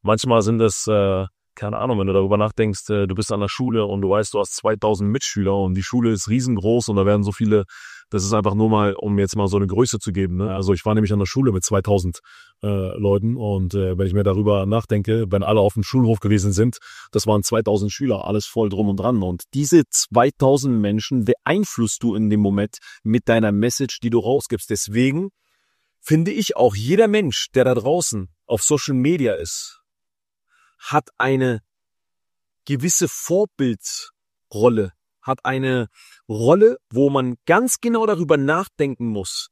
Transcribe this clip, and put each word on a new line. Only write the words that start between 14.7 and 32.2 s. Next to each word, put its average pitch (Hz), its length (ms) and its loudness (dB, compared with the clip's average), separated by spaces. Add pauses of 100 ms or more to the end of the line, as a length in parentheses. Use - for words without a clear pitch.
wenn 98 100 0
alle 104 160 2
auf 101 140 2
dem 110 100 -4
Schulhof 113 380 2
gewesen 101 320 2
sind, 110 240 0 (340)
das - 160 -2
waren 107 160 2
zweitausend 107 480 0
Schüler, 123 320 -2
alles 104 220 -2
voll 110 240 -2
drum 101 180 0
und 98 140 -2
dran. 113 200 0
Und 90 220 -4 (100)
diese 143 360 4
zweitausend 135 880 2
Menschen 104 460 0
beeinflusst 131 800 -2
du 117 120 -2
in 107 140 0
dem 104 100 2
Moment 101 380 0 (260)
mit 113 240 0
deiner 113 240 2
Message, 117 480 -2
die 120 120 -4
du 117 80 2
rausgibst. 117 500 -4
Deswegen 131 600 -2 (680)
finde 160 320 2
ich - 240 -4
auch, 117 180 4
jeder 165 360 2
Mensch, 202 440 -2
der 127 120 4
da 127 100 2
draußen 117 540 -4 (160)
auf - 180 -2
Social 143 320 0
Media 131 380 0
ist, - 480 -10 (960)
hat - 400 -4
eine 131 420 0 (1040)